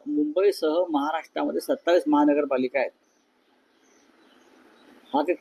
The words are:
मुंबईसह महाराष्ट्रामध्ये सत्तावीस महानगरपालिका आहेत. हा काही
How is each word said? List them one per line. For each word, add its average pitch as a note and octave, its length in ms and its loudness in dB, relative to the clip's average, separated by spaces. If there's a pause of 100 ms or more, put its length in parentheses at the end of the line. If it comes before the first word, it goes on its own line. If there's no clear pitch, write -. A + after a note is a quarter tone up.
मुंबईसह D#3 840 0
महाराष्ट्रामध्ये D3+ 680 -4
सत्तावीस F3 460 0
महानगरपालिका C#3+ 720 2
आहेत. A#2 120 -2 (2250)
हा D3 80 0
काही E3+ 180 0